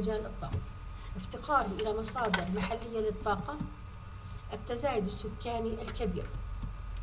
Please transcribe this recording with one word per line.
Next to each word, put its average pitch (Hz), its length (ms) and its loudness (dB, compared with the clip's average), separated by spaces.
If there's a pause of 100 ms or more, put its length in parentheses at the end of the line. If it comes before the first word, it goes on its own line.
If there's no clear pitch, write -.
مجال 214 260 2
الطاقة: - 320 -2 (580)
افتقاره 247 500 4
إلى 214 340 2
مصادر 214 440 2 (120)
محلية 226 440 0
للطاقة، 214 580 2 (960)
التزايد 240 540 2
السكاني 226 760 -2
الكبير، 220 440 0 (760)